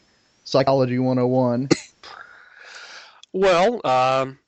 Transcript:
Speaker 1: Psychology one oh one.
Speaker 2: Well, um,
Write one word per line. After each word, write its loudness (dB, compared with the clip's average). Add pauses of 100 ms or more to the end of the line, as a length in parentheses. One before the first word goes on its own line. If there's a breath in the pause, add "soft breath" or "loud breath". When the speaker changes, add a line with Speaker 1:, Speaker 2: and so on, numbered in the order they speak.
(440)
Speaker 1:
Psychology 0
one -2
oh 0
one. -2 (1600 loud breath)
Speaker 2:
Well, 2
um, 0